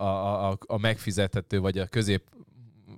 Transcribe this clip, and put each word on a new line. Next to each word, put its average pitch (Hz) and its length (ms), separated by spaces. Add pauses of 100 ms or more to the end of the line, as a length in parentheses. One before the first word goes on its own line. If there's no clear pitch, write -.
a, 98 460
a, 98 160
a 110 120
megfizethető, 101 840
vagy 95 180
a 92 80
közép 104 360 (760)